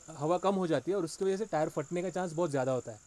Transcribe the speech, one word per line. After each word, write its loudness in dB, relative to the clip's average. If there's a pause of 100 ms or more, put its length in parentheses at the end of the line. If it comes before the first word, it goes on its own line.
हवा 2
कम 2
हो 2
जाती 2
है 2
और 0
उसकी -4
वजह 2
से -2
टायर 0
फटने -2
का -2
चांस -4
बहुत 0
ज़्यादा 2
होता -2
है। -14